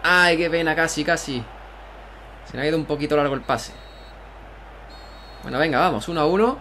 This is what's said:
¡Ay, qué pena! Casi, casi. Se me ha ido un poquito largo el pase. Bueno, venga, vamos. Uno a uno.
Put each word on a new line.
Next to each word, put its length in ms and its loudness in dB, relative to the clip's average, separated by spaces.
¡Ay, 340 6
qué 120 2
pena! 260 2
Casi, 280 0
casi. 400 0
Se 100 -14
me 80 -4
ha 40 2
ido 100 2
un 80 0
poquito 320 0
largo 180 2
el 60 -4
pase. 320 -2
Bueno, 160 -4
venga, 200 2
vamos. 280 2
Uno 140 0
a 40 4
uno. 360 4